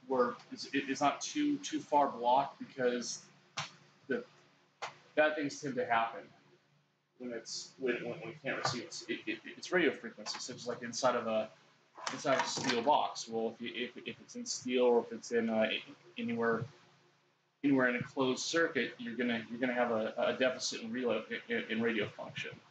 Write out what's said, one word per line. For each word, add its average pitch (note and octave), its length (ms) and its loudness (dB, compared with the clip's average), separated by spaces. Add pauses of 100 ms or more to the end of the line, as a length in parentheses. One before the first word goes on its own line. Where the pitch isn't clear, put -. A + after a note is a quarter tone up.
where B2 260 2 (180)
it's, A#2+ 140 -10
it, C3+ 220 0
it's C3+ 120 -2
not C#3+ 200 2
too, D3 380 0
too D3+ 220 -4
far C#3+ 280 4
blocked, A#2+ 500 2
because B2 640 -2 (880)
the - 160 -2 (880)
bad D#3 220 4
things C#3+ 240 -4
tend C3 160 -4
to B2 100 0
happen A2+ 340 2 (960)
when B2 140 -8
it's, - 460 -8
when, B2 160 2 (100)
when, A#2+ 160 -6
when A2+ 80 -10
you A#2 140 -10
can't A#2 200 -2
receive A#2 200 -2
it. - 260 -10
It, - 180 -2
it, G#2 120 -4 (180)
it's - 160 -8
radio E3 200 4
frequency, - 480 -10
such - 160 -10
as, A2+ 100 -12
like, B2 160 -6
inside A#2+ 320 0
of A2+ 120 0
a, A2 220 0 (640)
inside C3+ 220 0
of B2 80 0
a - 60 0
steel A#2+ 340 0
box. A#2 460 2
Well, A2+ 260 -2
if - 80 -14
you, A#2 120 -6
if, - 160 -4 (140)
if A#2 160 -8
it's - 160 -16
in A#3+ 80 -10
steel B2 400 2
or A#2+ 160 8
if A2+ 120 -6
it's - 180 -10
in, A#2 180 2
uh, A2 200 4 (500)
anywhere, A#2 460 0 (1000)
anywhere C3 260 6
in B2 80 2
a A#2+ 60 -2
closed B2+ 420 0
circuit, D3+ 540 0
you're A#2 180 -6
gonna, A#2+ 320 0
you're A#2 120 -6
gonna B2+ 120 0
have A#2+ 180 2
a, A2 280 0
a F#2 160 2
deficit B2 480 0
in A2+ 100 -6
relay, A#2 300 0 (260)
in, A#2 220 0
in A2+ 100 0
radio A2 280 2
function. - 420 -8 (200)